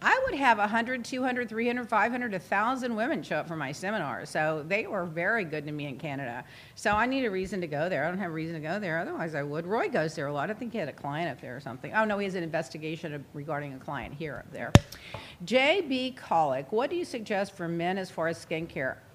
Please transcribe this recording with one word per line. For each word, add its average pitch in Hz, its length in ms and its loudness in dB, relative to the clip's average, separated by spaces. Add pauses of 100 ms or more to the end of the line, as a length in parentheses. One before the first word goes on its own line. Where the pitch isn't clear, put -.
I 440 240 6
would 480 100 0
have 254 240 8
a 202 80 4
hundred, 233 360 0
two 254 180 -2
hundred, 247 280 0
three 226 180 0
hundred, 240 220 0
five 226 220 6
hundred, 247 220 0
a 180 60 0
thousand 240 560 2
women 220 280 2
show 160 140 0
up 143 100 -2
for 165 100 -4
my 143 160 -2
seminars. 160 560 -2
So 156 380 2
they 202 200 2
were 196 180 -2
very 180 380 2
good 151 220 -4
to 151 80 -6
me 147 140 -4
in 127 100 -6
Canada. 135 480 -4 (300)
So - 160 2
I 214 140 6
need 262 200 2
a 214 60 2
reason 185 300 -2
to 175 60 -2
go 151 220 0
there. 151 160 2
I 170 40 2
don't 185 100 -2
have 180 120 -2
a - 20 -4
reason 160 220 -4
to 156 100 -6
go 180 140 -2
there. 165 200 0
Otherwise, 190 360 -4
I 143 80 0
would. 151 240 -4
Roy 262 220 0
goes 165 260 0
there 143 120 -2
a 147 60 -2
lot. 147 160 0
I 214 40 -2
think 220 180 -8
he 233 60 -4
had 160 120 -2
a - 40 -8
client 151 360 -4
up 135 120 -8
there 123 160 -8
or - 20 -10
something. 127 340 -10
Oh, 220 120 4
no, 208 140 0
he 202 60 0
has 190 100 -4
an 180 80 -2
investigation 160 680 -4
of, 147 80 -6 (120)
regarding 147 400 -6
a 131 60 -10
client 131 360 -6
here 143 300 -6
up - 80 -18
there. - 180 -6 (760)
J 269 360 4
B 254 380 -2
Colick, 143 520 2
what 240 180 0
do 349 60 -4
you 349 100 -2
suggest 202 500 -4
for 175 120 -6
men 170 300 0
as 185 120 -6
far 165 200 -2
as 165 140 -6
skincare? 160 540 -4 (180)